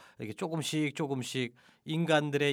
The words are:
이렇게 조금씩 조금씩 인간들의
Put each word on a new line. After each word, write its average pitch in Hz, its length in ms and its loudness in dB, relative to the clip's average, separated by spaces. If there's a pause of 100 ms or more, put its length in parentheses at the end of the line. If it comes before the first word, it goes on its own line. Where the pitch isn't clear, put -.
(180)
이렇게 107 140 -8
조금씩 156 640 -2
조금씩 131 580 -2 (300)
인간들의 147 680 2